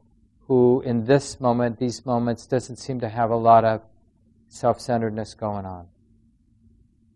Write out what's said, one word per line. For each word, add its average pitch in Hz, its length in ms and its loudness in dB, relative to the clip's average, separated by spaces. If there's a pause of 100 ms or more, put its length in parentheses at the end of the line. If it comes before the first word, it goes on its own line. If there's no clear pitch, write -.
(480)
who 123 340 4
in 117 240 -4
this 135 340 0
moment, 120 400 0
these 123 260 -6
moments, 120 400 -2
doesn't 123 300 -4
seem 127 240 -10
to 117 100 -6
have 113 220 -2
a 117 40 0
lot 113 280 6
of 110 180 2 (680)
self-centeredness 113 840 -2
going 104 300 -8
on. 90 220 -14 (1300)